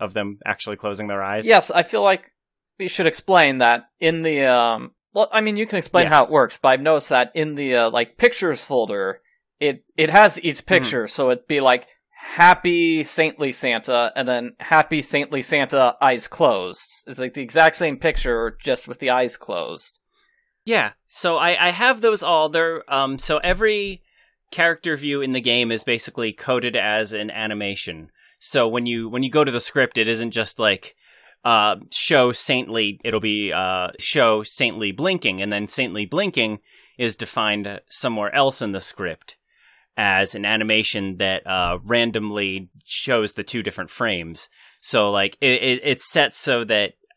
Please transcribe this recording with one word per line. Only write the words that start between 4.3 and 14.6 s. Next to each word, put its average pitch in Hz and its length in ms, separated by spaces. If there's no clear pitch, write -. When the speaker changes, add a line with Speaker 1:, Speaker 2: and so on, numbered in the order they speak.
Speaker 2:
um, 120 440
well, 208 180
I 220 100
mean, 214 140
you 220 100
can 214 120
explain 175 300
how 151 140
Speaker 1:
Yes. 135 80
Speaker 2:
it 151 40
works, 127 280
but 139 80
I've 131 120
noticed 151 280
that 123 240
in 156 220
the, 135 200
uh, 117 140
like, 117 280
pictures 196 480
folder, 101 560
it, 143 240
it 160 140
has 190 340
each 151 140
Speaker 1:
Mm-hmm. - 80
Speaker 2:
picture, 131 420
so 131 240
it'd 123 160
be 143 140
like, 127 260
"Happy 170 880
Saintly 156 480
Santa," 120 640
and 127 120
then 120 320
"Happy 156 440